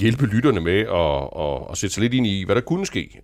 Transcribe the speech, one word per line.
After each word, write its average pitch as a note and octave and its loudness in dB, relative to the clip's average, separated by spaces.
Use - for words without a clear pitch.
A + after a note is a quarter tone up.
hjælpe A#2+ 2
lytterne A2+ 2
med E2+ 2
at, D#2+ 0
at, C#2+ -4
at - -8
sætte G2 -4
sig F#2+ -4
lidt A#2+ 0
ind B2+ 2
i, G2 -2
hvad F#2+ 0
der A#2 2
kunne F3+ -2
ske, - -8